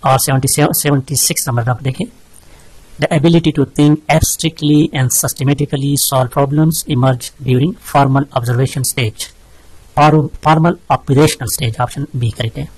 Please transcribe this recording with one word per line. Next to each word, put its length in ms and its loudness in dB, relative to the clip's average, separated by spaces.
और 140 4
सेवेंटी 280 0
सेवन, 260 2
सेवेंटी 420 -2
सिक्स 320 -2
नंबर 220 -2
आप 140 -2
देखिए, 240 -6
the 120 -2
ability 440 2
to 80 2
think 360 2
abstractly 640 0
and 200 0
systematically 800 -2
solve 260 0
problems 480 0
emerge 340 0
during 320 0
formal 340 2
observation 500 -2
stage 380 -4
और 200 6
formal 340 2
operational 680 0
stage, 240 -6
ऑप्शन 340 -6
बी 160 -2
करेक्ट 260 -8
है। 100 -8